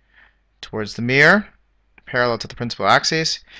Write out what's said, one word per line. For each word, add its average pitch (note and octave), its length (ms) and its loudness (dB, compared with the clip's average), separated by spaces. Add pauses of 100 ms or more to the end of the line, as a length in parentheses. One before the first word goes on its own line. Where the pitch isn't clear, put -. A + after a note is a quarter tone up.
(600)
towards G#2+ 340 -10
the A#2 80 -8
mirror, D3+ 440 4 (580)
parallel B2 340 -2
to - 100 -12
the - 80 -18
principal A#2 300 -6
axis, D3+ 520 0 (220)